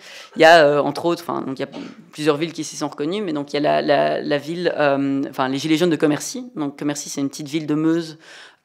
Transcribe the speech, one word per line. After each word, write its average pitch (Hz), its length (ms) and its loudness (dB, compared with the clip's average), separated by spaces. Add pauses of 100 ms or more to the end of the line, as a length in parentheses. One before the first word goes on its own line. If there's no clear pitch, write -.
(360)
il 160 60 6
y - 20 10
a, 160 200 10
euh, 147 160 4
entre 143 260 -2
autres, 170 200 -2
enfin, 139 160 -6
donc 131 160 -8
il 135 40 -6
y - 20 -4
a 139 40 -10 (440)
plusieurs 151 240 2
villes 160 160 -4
qui 156 100 -10
s'y 147 140 -10
sont 147 120 -4
reconnues, 175 340 -4
mais 170 100 -4
donc 143 200 -6
il - 40 -4
y - 20 0
a - 20 0
la, 151 220 2
la, 151 380 2
la 147 180 -2
ville, 165 380 -4
euh, 139 520 0
enfin, 131 200 -4
les 135 100 -4
Gilets 156 180 0
jaunes 175 140 2
de 147 60 2
Commercy. 160 580 -2
Donc 143 240 -8
Commercy, 147 300 -6
c'est - 120 -10
une 139 80 -4
petite 147 200 -12
ville 151 180 -4
de 147 80 0
Meuse, 160 440 -2 (460)